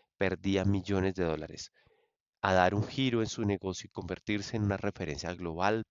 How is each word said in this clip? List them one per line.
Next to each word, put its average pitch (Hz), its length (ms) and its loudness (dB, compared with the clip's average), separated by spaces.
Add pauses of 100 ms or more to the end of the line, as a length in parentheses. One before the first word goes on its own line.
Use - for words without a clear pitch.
(160)
perdía 95 480 0
millones 95 500 2
de 92 100 0
dólares, 78 460 -4 (720)
a 98 120 2
dar 92 220 6
un 104 100 2
giro 123 360 0
en 110 80 0
su 117 160 -4
negocio 95 420 -2
y - 60 -20
convertirse 98 640 -4
en 107 80 0
una 101 120 2
referencia 85 580 -4
global 90 560 0